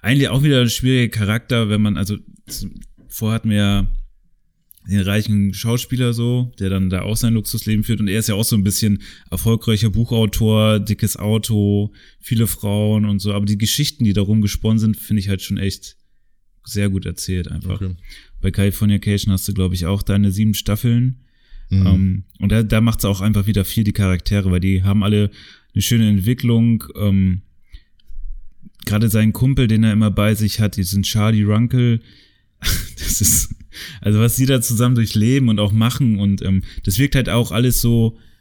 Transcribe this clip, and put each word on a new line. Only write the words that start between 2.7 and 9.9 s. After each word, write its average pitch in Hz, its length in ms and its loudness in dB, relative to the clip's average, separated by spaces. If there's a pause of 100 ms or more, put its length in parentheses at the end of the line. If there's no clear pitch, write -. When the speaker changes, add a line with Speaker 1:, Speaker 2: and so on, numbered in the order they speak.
Speaker 1:
vorher 110 280 -4
hatten 110 140 -2
wir 104 60 2
ja 101 300 2 (1000)
den 101 120 2
reichen 101 540 0
Schauspieler 120 580 -2
so, 123 480 -2
der 95 100 -2
dann 95 200 0
da 90 120 -4
auch 107 140 -4
sein 113 180 2
Luxusleben 110 500 -2
führt 110 160 -2
und 104 80 -2
er 98 120 -2
ist - 80 -4
ja 107 80 0
auch 110 80 0
so 123 120 0
ein 98 80 2
bisschen 104 380 0 (300)
erfolgreicher 110 580 0